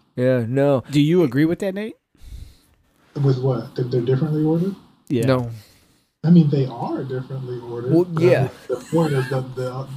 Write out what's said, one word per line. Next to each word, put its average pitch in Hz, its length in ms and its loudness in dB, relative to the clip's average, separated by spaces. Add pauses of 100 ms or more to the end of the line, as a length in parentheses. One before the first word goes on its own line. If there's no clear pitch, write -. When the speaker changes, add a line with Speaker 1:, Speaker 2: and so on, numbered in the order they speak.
(140)
Speaker 1:
Yeah, 127 340 0
no. 139 420 2
Speaker 2:
Do 143 100 4
you 165 240 4
agree 135 200 2
with 170 140 0
that, 190 160 -4
Nate? 214 220 -8 (1200)
Speaker 3:
With 131 220 2
what? 127 320 -2
That 123 160 -4
they're 127 100 0
differently 147 440 0
ordered? 170 320 0 (320)
Speaker 2:
Yeah. 120 180 0
Speaker 1:
No. 127 240 0 (760)
Speaker 3:
I 160 60 4
mean, 165 180 8
they 135 180 2
are 311 360 -6
differently 127 560 -8
ordered, 120 340 -6
Speaker 1:
Well, 170 120 4
Speaker 3:
but 165 180 -4
Speaker 1:
yeah. 156 260 4 (200)
Speaker 3:
the 123 80 -2
point 156 360 0
is 131 180 -2
that 131 260 -6
the, 127 300 -8 (100)